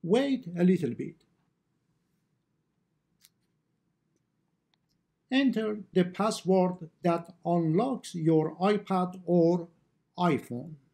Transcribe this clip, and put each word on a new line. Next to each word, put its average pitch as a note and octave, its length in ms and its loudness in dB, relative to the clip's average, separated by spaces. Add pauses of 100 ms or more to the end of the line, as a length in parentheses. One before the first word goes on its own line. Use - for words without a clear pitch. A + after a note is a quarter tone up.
Wait B3 440 0 (100)
a F3 60 2
little E3+ 300 2
bit. - 220 -10 (4000)
Enter A3 500 0 (120)
the F3+ 140 2
password F3+ 840 -2 (140)
that E3+ 300 -2 (100)
unlocks F3 720 -2
your D#3+ 400 2
iPad F#3 720 -2
or E3+ 420 2 (500)
iPhone. D3+ 580 -2 (180)